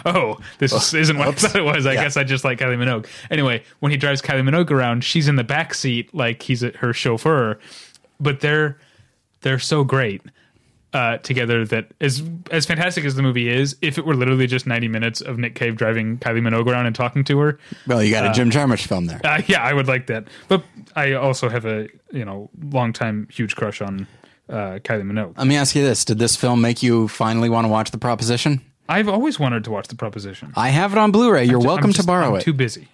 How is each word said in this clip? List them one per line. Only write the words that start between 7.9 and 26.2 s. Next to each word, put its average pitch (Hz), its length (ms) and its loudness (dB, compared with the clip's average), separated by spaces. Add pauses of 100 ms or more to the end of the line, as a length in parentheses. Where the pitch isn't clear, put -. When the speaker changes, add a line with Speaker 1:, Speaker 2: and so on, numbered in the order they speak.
Speaker 1:
But 143 180 0
they're, 151 380 0 (640)
they're 135 180 0
so 151 240 0
great, 123 380 0 (720)
uh, 117 240 0
together 117 480 0
that 110 220 -4 (120)
as, 139 240 -2 (280)
as 160 140 0
fantastic 175 380 -2
as 139 120 -2
the 135 80 0
movie 120 260 0
is, 139 320 0
if 156 160 -2
it 165 80 -4
were 156 100 0
literally 131 320 2
just 123 180 -2
ninety 117 220 -2
minutes 113 320 -4
of 120 180 -8
Nick 120 180 -6
Cave 117 200 -2
driving 113 440 -2
Kylie 117 200 -2
Minogue 117 320 0
around 123 140 0
and 113 100 -2
talking 131 300 0
to 143 140 2
her. 147 200 0 (260)
Speaker 2:
Well, 120 160 2
you 107 100 4
got 110 140 2
a - 40 2
Speaker 1:
Uh, 110 40 0
Speaker 2:
Jim 120 160 4
Jarmusch 131 380 2
film 90 200 -2
there. 82 180 -8
Speaker 1:
Uh, 151 220 0
yeah, 170 140 2
I 131 120 0
would 135 160 0
like 127 180 -2
that. 113 220 -6 (180)
But 190 160 2 (320)
I 139 200 0
also 131 340 0
have 113 160 -4
a, 107 240 -4 (240)
you 127 100 -6
know, 101 260 -10 (220)
longtime 113 580 -2
huge - 280 -6
crush 104 240 -6
on 98 260 -8 (420)
uh, 101 300 -8
Kylie 107 240 -4
Minogue. 101 340 -6
Speaker 2:
Let 131 100 0
me 143 80 4
ask 143 200 0
you 143 80 2
this. 127 220 0
Did 107 140 0